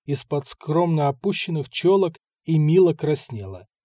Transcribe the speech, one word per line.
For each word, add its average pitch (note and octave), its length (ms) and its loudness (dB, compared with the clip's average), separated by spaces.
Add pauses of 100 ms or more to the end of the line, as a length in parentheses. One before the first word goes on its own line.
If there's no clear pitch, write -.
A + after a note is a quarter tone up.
из-под C#3+ 420 -4
скромно D#3 600 0
опущенных D#3 600 -4
чёлок F#3 480 2 (300)
и D#3+ 100 2
мило D#3+ 380 4
краснела. G#2+ 720 -6 (180)